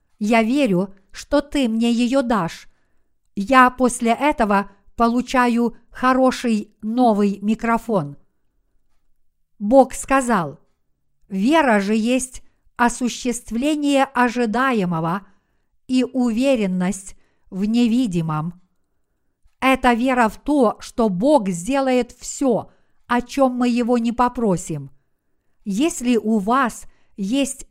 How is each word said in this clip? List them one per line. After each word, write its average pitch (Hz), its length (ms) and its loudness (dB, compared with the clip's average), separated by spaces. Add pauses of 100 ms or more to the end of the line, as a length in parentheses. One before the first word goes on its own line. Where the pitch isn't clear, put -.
(200)
Я 226 240 2
верю, 214 500 0 (180)
что - 280 -2
ты 285 300 0
мне 226 220 0
её 240 300 2
дашь. 226 460 -4 (680)
Я 254 340 4
после 240 420 0
этого 226 600 0 (240)
получаю 240 840 0 (120)
хороший 254 920 0
новый 214 600 0
микрофон. 220 760 -2 (1400)
Бог 254 340 4
сказал: 226 640 -2 (680)
«Вера 233 500 2
же 202 160 -2
есть 240 480 -4 (320)
осуществление 254 1300 -2
ожидаемого 226 1200 -2 (640)
и 254 160 0
уверенность 226 1120 -2 (340)
в 190 160 -4
невидимом». 190 960 0 (1000)
Это 254 340 2
вера 247 340 2
в 202 100 -6
то, 277 420 0
что - 300 -2
Бог 214 400 2
сделает 247 600 -2
всё, - 600 -4 (360)
о 226 140 0
чём 254 320 0
мы 247 160 0
Его 240 280 0
не 233 140 -2
попросим. 196 800 -2 (720)
Если 240 540 0
у 214 220 0
вас 233 460 -2 (300)
есть 240 560 -4